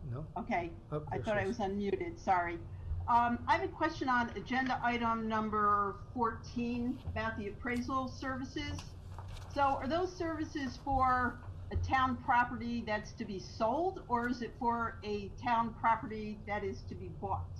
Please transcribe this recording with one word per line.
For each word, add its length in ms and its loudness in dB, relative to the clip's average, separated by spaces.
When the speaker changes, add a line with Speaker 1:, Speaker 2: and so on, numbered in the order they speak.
Speaker 1:
No. 120 -4
Speaker 2:
Okay. 340 0
Speaker 1:
Oh, 160 -2
Speaker 2:
I 80 -4
Speaker 1:
there 80 -2
Speaker 2:
thought 100 2
Speaker 1:
she 60 2
Speaker 2:
I 20 0
Speaker 1:
is. 160 0
Speaker 2:
was 0 -
unmuted, 600 0
sorry. 400 2
Um, 380 6
I 100 6
have 80 0
a 40 0
question 400 0
on 280 4
agenda 460 0
item 460 2
number 680 2
fourteen 960 -2
about 320 -2
the 100 -4
appraisal 600 -2
services. 720 -4
So 60 2
are 260 4
those 280 2
services 680 -2
for 540 4
a 60 -2
town 480 4
property 640 2
that's 260 -2
to 120 -6
be 140 -6
sold, 680 0
or 200 2
is 140 -2
it 160 -4
for 460 0
a 240 -2
town 400 2
property 640 0
that 180 -2
is 240 -4
to 60 -8
be 140 -8
bought? 260 -2